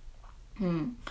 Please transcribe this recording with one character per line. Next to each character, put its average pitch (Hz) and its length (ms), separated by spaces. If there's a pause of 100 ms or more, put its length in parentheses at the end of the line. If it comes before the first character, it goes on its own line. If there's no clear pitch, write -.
(600)
う 196 60
ん。 170 300 (140)